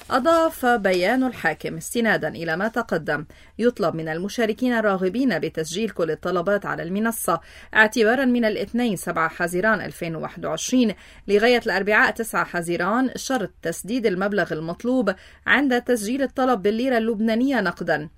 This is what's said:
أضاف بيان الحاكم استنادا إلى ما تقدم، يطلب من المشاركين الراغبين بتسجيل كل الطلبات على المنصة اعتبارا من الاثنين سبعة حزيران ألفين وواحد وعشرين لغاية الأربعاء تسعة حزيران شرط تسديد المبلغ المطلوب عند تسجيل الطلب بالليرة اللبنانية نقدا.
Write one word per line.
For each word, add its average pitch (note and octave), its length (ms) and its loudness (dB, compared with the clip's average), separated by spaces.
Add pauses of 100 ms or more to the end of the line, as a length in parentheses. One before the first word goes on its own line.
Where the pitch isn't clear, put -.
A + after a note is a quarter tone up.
(100)
أضاف D#4+ 560 2
بيان G#3 580 2
الحاكم D#3+ 520 -4
استنادا E3+ 520 0
إلى D#3+ 280 -4
ما G3+ 120 -2
تقدم، D#3 560 -2 (340)
يطلب G#3+ 360 2
من D#3+ 140 -6
المشاركين G#3+ 640 -2
الراغبين G#3 680 2
بتسجيل E3 520 -4
كل E3 200 -2
الطلبات F3+ 560 -2
على D3 160 -6
المنصة F#3+ 580 -2 (340)
اعتبارا A3 500 4
من A#3+ 200 2
الاثنين A3 520 -2
سبعة E3 320 -2
حزيران F3+ 520 0
ألفين D#3+ 360 -8
وواحد D#3+ 300 -8
وعشرين G#3 480 2 (340)
لغاية A3 380 4
الأربعاء G#3+ 440 2
تسعة G#3 340 -2
حزيران E3+ 260 -4 (460)
شرط A#3 340 -4 (120)
تسديد G#3 440 -4
المبلغ F#3+ 460 0
المطلوب F#3+ 600 -2 (320)
عند B3 360 4
تسجيل B3 400 0
الطلب B3+ 400 0
بالليرة A#3 360 2
اللبنانية A3+ 640 2
نقدا. E3 580 -2